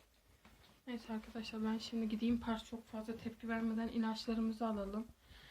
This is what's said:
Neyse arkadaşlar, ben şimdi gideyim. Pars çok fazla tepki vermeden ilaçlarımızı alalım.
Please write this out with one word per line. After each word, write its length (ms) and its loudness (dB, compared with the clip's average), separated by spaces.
Neyse 260 -6
arkadaşlar, 520 -4
ben 140 2
şimdi 300 0
gideyim. 320 4
Pars 240 0
çok 240 -10
fazla 280 -4
tepki 320 -6
vermeden 400 2
ilaçlarımızı 760 2
alalım. 400 0